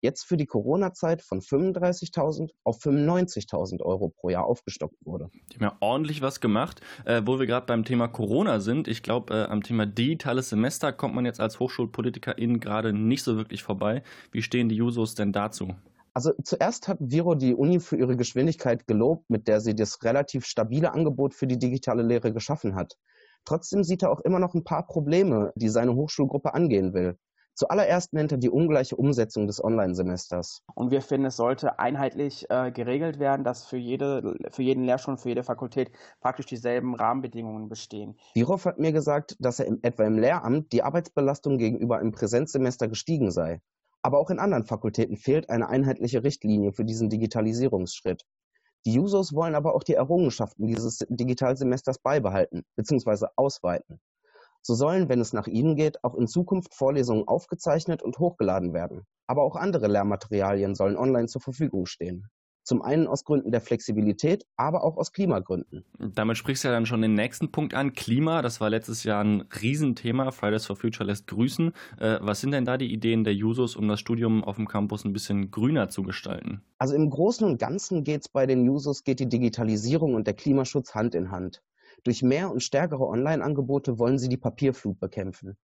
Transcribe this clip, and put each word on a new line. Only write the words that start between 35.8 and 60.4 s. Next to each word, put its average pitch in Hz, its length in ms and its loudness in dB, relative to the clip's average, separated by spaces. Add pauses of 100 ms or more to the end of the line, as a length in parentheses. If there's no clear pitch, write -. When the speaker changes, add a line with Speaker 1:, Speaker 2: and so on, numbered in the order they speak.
Speaker 3:
praktisch 131 260 -4
dieselben 123 480 -2
Rahmenbedingungen 113 760 -4
bestehen. 107 480 -12 (180)
Speaker 1:
Virov 135 300 0
hat 180 140 -2
mir 156 140 2
gesagt, 147 480 0
dass 123 180 -2
er 135 80 -2
im, 110 160 -2
etwa 120 220 2
im 110 140 2
Lehramt 143 540 2
die - 120 2
Arbeitsbelastung 143 760 0
gegenüber 117 420 0
im 110 120 0
Präsenzsemester 123 760 0
gestiegen 113 460 0
sei. 82 280 -2 (420)
Aber 127 180 4
auch - 100 0
in 175 80 0
anderen 156 280 0
Fakultäten 107 500 -2
fehlt 151 340 0
eine 117 180 0
einheitliche 127 540 0
Richtlinie 104 500 2
für 113 120 -2
diesen 113 260 0
Digitalisierungsschritt. 110 1120 0 (600)
Die 110 100 2
Jusos 190 380 2
wollen 160 220 0
aber 151 220 2
auch 131 80 0
die 156 100 2
Errungenschaften 131 720 2
dieses 113 420 -2
Digitalsemesters 127 920 0
beibehalten, 98 640 0 (100)
beziehungsweise 110 640 0
ausweiten. 90 640 -2 (600)
So - 140 0
sollen, 156 340 2
wenn 123 120 2
es 113 120 -2
nach 104 140 -2
ihnen 143 300 2
geht, 151 260 0
auch 120 140 -2
in 123 100 2
Zukunft 180 480 -2
Vorlesungen 127 540 2
aufgezeichnet 165 760 -2
und - 160 -6
hochgeladen 98 540 0
werden. 87 340 -6 (220)
Aber 139 160 2
auch 135 100 0
andere 170 320 0
Lehrmaterialien 101 880 2